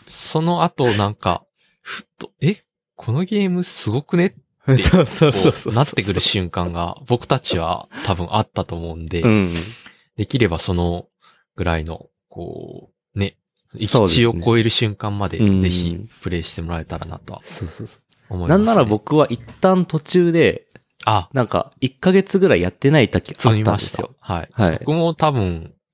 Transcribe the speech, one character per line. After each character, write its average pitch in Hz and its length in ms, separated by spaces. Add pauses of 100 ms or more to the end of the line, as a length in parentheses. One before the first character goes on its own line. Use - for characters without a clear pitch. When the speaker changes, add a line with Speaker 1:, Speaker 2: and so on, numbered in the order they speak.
Speaker 1:
そ - 360
の 170 220
後、 127 300
な 101 160
ん 104 60
か、 - 280 (380)
ふ - 220
っ - 20 (140)
と、 - 200
「え？ 185 180 (380)
こ - 160
の 151 120
ゲ 202 240
ー - 20
ム 180 140
す - 260
ご 127 140
く - 140
ね？」 180 180 (360)
っ 131 40
て、 - 20
Speaker 2:
<laughs> 98 60
そ 180 180
う 127 60
そ - 220
う - 40
そ 95 160
う - 20
そ - 200
う。 - 0
Speaker 1:
こ - 0
う、 - 20
な 123 100
っ 143 60
て 107 140
く 95 100
る 92 80
瞬 92 300
間 87 200
が、 85 360
僕 - 180
た 131 140
ち - 180
は 82 320 (160)
多 98 80
分 87 160
あ 107 120
っ - 80
た 95 140
と - 120
思 82 180
う 80 40
ん 82 100
で、 82 140
Speaker 2:
う 123 60
ん。 98 260 (600)
Speaker 1:
で 107 120
き 135 100
れ 110 100
ば 82 120
そ 92 160
の 87 320 (480)
ぐ - 80
ら 82 160
い 78 40
の、 80 260 (200)
こ - 640 (240)
う、 101 40
ね、 98 180 (340)
Speaker 2:
そ - 60
う - 20
で 104 80
す 135 100
ね。 110 60
Speaker 1:
域 95 40
地 117 200
を 113 120
超 117 200
え 110 40
る 113 60
瞬 107 260
間 101 220
ま 101 100
で、 87 120
Speaker 2:
う 110 40
ん。 95 180
Speaker 1:
ぜ 92 80
ひ 87 280 (240)
プ 92 80
レ 87 100
イ 78 40
し - 100
て - 80
も 82 120
ら 82 60
え 80 60
た 82 140
ら 82 80
な 82 100
と - 160
は - 100
Speaker 2:
そ - 220
う - 20
そ 110 160
う - 40
そ - 100
う。 - 40 (280)
Speaker 1:
思 90 160
い - 40
ま 170 60
す 196 40
ね。 214 60
Speaker 2:
な 226 60
ん 220 40
な - 0
ら 151 100
僕 107 320
は 147 120
一 120 120 (180)
旦 185 260
途 156 140
中 175 320
で、 156 360 (380)
Speaker 1:
あ。 104 280
Speaker 2:
な 127 100
ん 104 40
か、 - 320
一 - 180
ヶ 185 140
月 190 280
ぐ 190 80
ら 120 80
い 85 60
や 90 80
っ - 20
て 139 200
な 156 100
い 104 80
時 - 220
あ - 20
っ - 20
た - 0
ん - 0
で - 40
す - 80
よ。 113 40
Speaker 1:
積 107 60
み 107 60
ま 104 160
し - 120
た。 - 180 (100)
は 87 240
い。 - 80
Speaker 2:
は 92 220
い。 - 60
Speaker 1:
僕 147 140
も 165 200
多 156 180
分、 90 420 (200)